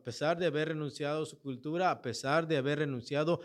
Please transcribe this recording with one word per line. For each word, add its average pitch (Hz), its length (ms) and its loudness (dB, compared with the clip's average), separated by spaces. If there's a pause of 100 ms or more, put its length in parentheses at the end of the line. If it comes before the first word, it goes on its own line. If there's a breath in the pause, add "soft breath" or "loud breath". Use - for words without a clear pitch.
pesar 151 360 -2
de 180 80 2
haber 151 220 2
renunciado 151 540 -2
a 151 40 -4
su 147 140 -14
cultura, 156 500 0
a 131 120 -2
pesar 139 440 0
de 160 120 2
haber 143 220 2
renunciado 147 640 0